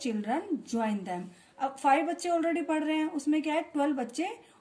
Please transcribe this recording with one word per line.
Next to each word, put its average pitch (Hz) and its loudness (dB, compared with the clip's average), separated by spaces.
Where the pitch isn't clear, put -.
children 247 -2
join 220 0
them। 180 -6
अब 262 -2
five 294 6
बच्चे 339 -2
already 330 2
पढ़ 311 0
रहे 311 0
हैं, 311 0
उसमें 302 2
क्या 302 0
है, 330 2
ट्वेल्व 294 0
बच्चे 294 -4